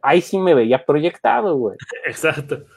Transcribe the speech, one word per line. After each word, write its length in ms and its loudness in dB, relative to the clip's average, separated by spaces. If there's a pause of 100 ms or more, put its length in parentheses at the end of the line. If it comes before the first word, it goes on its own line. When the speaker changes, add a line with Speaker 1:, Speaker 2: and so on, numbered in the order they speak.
Speaker 1:
ahí 180 4
sí 180 -4
me 160 4
veía 300 2
proyectado, 720 0
güey. 200 -4 (140)
Speaker 2:
<laughs> 160 -12
Exacto. 540 -4 (160)